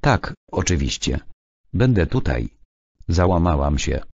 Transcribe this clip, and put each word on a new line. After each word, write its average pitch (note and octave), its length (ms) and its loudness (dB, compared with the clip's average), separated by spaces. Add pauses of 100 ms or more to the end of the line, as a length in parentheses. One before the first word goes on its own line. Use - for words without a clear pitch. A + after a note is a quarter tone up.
„Tak, - 340 0 (160)
oczywiście. C#2 680 -2 (520)
Będę A2 340 2
tutaj.” A#1+ 420 -2 (600)
Załamałam E2+ 680 2
się. C2 220 -2 (160)